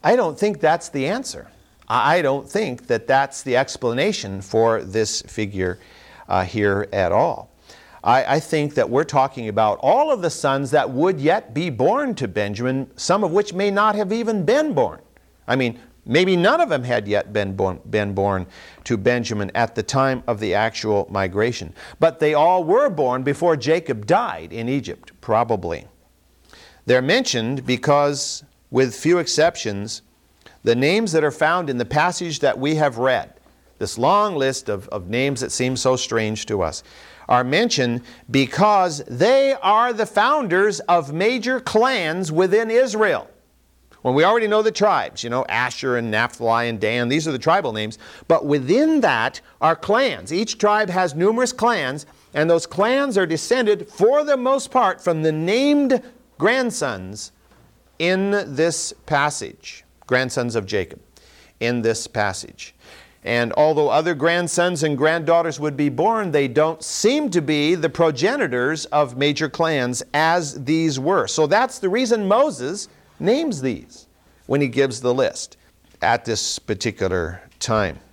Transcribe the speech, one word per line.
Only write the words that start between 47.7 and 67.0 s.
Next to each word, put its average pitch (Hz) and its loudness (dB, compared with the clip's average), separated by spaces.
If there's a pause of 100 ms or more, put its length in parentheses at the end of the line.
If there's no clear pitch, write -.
names. 107 -6 (300)
But 160 2
within 196 2
that 131 0 (180)
are 160 2
clans. 180 -2
Each 202 -4
tribe 208 2
has 175 0
numerous 226 0
clans, 160 -2 (300)
and 151 2
those 165 2
clans 254 0
are 190 2
descended, 208 0
for 269 2
the 285 2
most 254 -2
part, 202 2
from 160 0
the 160 2
named 247 2 (340)
grandsons 139 -2 (640)
in 190 0 (260)
this 160 0 (140)
passage, - -4 (220)
grandsons 123 -2
of 104 -2
Jacob, 98 -4 (580)
in 120 -2
this 110 -2
passage. - -6 (480)
And 120 -2
although 151 2
other 160 0
grandsons 170 0
and 151 0
granddaughters 160 0
would 147 -4
be 143 0
born, 190 -2
they 143 2
don't 156 0
seem 269 0